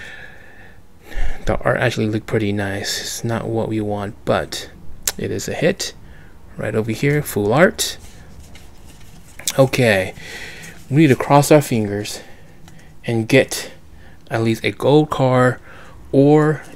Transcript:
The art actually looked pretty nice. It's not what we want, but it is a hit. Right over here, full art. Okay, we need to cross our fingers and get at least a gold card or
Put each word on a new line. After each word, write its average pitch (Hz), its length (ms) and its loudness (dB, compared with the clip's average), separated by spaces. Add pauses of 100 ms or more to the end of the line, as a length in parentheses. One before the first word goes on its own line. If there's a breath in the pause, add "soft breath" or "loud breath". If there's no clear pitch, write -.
(1400 loud breath)
The 107 140 2
art - 200 0
actually 113 280 -2
looked 110 200 -4
pretty 107 260 -2
nice. 98 480 -6
It's - 240 -8
not 113 240 -4
what 113 200 -4
we 107 140 -4
want, 104 320 -6 (100)
but - 460 -4 (480)
it 104 120 -4
is 101 180 -8
a - 60 -6
hit. - 380 -2 (640 soft breath)
Right 110 180 -6
over 113 180 -2
here, 143 300 0
full 104 300 -2
art. - 460 2 (1600 loud breath)
Okay, 110 560 2 (760 loud breath)
we 143 140 4
need 156 60 8
to 127 80 4
cross 143 340 4
our 151 100 8
fingers 107 600 -4 (840 soft breath)
and 113 240 -2
get - 440 0 (580 soft breath)
at 117 120 -2
least 113 220 0
a 107 60 -2
gold 147 400 2
card 127 500 2 (520 loud breath)
or 151 500 4 (140)